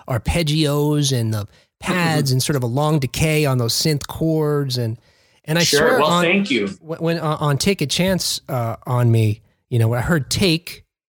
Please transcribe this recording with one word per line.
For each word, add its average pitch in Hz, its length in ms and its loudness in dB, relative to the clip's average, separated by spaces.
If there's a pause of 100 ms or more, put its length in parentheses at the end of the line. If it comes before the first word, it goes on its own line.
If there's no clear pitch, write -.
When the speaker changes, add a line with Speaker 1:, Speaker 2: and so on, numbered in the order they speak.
Speaker 1:
arpeggios 147 1040 0
and 113 220 0
the 104 140 -4 (320)
pads 165 500 0
Speaker 2:
Mm-hmm. 127 60 2
Speaker 1:
and 131 80 0
sort 156 120 -2
of 127 80 -2
a 120 40 -2
long 147 320 0
decay 156 460 0
on 131 120 2
those 117 160 0
synth 151 340 -2
chords. 147 720 -2
And, 113 200 -2 (480)
and 156 140 0
I 175 40 2
Speaker 2:
Sure. 151 160 2
Speaker 1:
swear 151 200 2
Speaker 2:
Well, 147 100 2
Speaker 1:
on, 175 140 2
Speaker 2:
thank 196 260 0
you. 107 180 0 (140)
Speaker 1:
when, 160 180 -12
when, 165 200 -2
uh, 151 200 -2
on 147 180 0
Take 202 240 0
a 151 40 -2
Chance, 180 640 -2
uh, 117 360 -4
on 123 260 2
Me, 110 300 2 (280)
you 123 100 0
know, 113 140 2
I 120 80 -2
heard 147 280 0
take - 520 -2 (260)